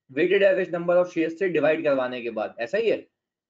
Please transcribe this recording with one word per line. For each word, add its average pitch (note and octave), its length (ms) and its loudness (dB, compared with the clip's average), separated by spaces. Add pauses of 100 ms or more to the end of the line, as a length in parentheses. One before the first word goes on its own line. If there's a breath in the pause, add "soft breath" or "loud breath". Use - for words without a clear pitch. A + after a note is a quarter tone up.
(120)
weighted F3+ 320 2
average F#3 300 2
number F3 240 2
of F3+ 160 2
shares E3 260 -2
से G3 100 0
divide D#3 340 2
करवाने B2+ 380 0
के A#2 100 -6
बाद, A2 280 -6
ऐसा A#2+ 180 -8
ही A3+ 120 0
है। C#3 80 2 (520)